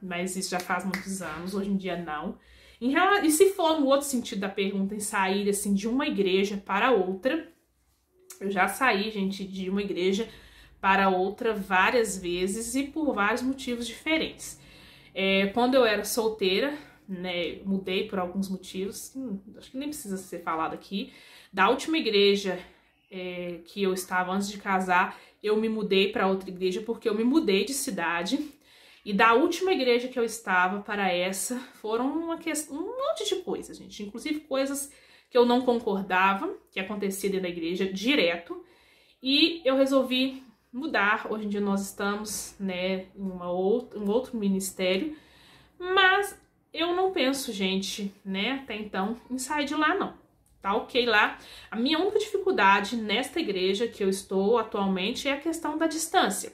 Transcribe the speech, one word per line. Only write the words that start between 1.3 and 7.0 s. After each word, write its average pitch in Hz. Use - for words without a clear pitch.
hoje 202
em 196
dia 185
não. 165
Em 240
rela-, 381
e 330
se 381
for 320
no 277
outro 277
sentido 233
da 196
pergunta, 196
em 214
sair, 202
assim, 202
de 196
uma 269
igreja 196
para 208
outra, 202